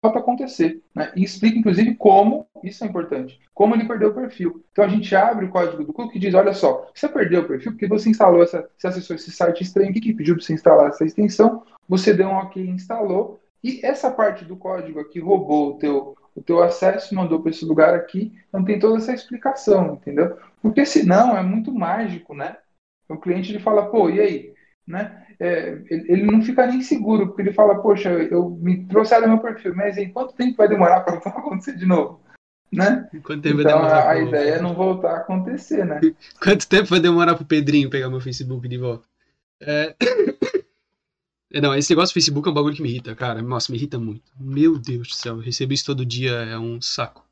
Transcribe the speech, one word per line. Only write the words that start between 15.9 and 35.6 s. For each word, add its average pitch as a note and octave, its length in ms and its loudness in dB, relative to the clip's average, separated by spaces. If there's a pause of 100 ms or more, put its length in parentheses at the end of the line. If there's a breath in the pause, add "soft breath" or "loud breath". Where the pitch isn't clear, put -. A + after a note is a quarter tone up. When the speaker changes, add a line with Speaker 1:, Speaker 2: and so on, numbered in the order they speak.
Speaker 1:
o - 60 -16
teu E3+ 200 2
acesso F#3+ 520 0
e - 20 -4
mandou E3 240 -2
pra D#3+ 100 -2
esse D#3+ 140 -10
lugar D#3 300 4
aqui, F#3+ 360 -6 (180 soft breath)
então G3 140 -4
tem G#3 160 0
toda A3+ 200 2
essa A#3+ 160 -4
explicação, A3+ 800 -2
entendeu? D3 420 -4 (240 loud breath)
Porque A3 240 2
senão A3+ 500 4
é F#3+ 80 0
muito A3 300 -2
mágico, F#3 640 -4
né? D#3+ 240 -12 (500)
O D#3+ 80 -10
cliente, F#3 360 -6
ele G#3 60 -8
fala, G#3 280 0
pô, G3+ 240 2
e G3 100 0
aí? F#3+ 340 -2 (320 soft breath)
Né? F#3+ 380 -10 (160)
É, - 380 -4 (100)
ele, E3+ 240 -2
ele F#3+ 120 2
não A3 180 4
fica B3+ 240 2
nem B3+ 160 -2
seguro, G#3 460 0
porque - 120 -10
ele G3 140 -2
fala, G3+ 260 4
poxa, G3 300 2
eu, F3 400 0
me F3 340 -2
trouxeram A3 440 4
meu A3 100 4
perfil, A3 360 -6
mas G3 220 -4
em G3 140 -6
quanto B3+ 240 -8
tempo B3 240 -2
vai G#3 100 6
demorar F#3 320 4
pra F3 160 -4
<laughs> - 140 -12
acontecer C#4+ 460 -10
de F3+ 100 -4
novo? F3+ 340 0 (500 soft breath)
Né? G#3 380 0 (140)
Speaker 2:
Quanto D3+ 200 -8
tempo D3 140 0
vai D3+ 80 2
Speaker 1:
Então, D3+ 140 6
Speaker 2:
demorar D#3 200 4
Speaker 1:
a, D#3 140 4
a - 40 4
Speaker 2:
pro D#3+ 120 -2
Speaker 1:
ideia D3 280 0
é E3 40 -2
não F3 140 -4
voltar F#3 380 -2
a E3 60 -4
acontecer, F#3+ 680 -4